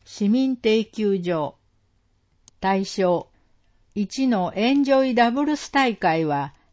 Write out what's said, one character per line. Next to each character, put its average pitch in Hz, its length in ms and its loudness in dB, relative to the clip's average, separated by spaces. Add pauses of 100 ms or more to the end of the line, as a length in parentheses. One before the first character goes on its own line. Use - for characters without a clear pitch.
市 - 240 -4
民 262 280 2
定 220 280 0
休 202 340 -2
場。 165 360 -4 (1080)
対 190 240 0
象、 180 440 0 (640)
一 208 320 -4
の 190 280 0
エ 233 180 0
ン 285 120 2
ジ 269 80 2
ョ 262 140 4
イ 254 80 -2
ダ 233 160 4
ブ 277 140 -2
ル 294 120 0
ス - 140 -10
大 254 260 0
会 165 280 0
は、 143 300 -4 (180)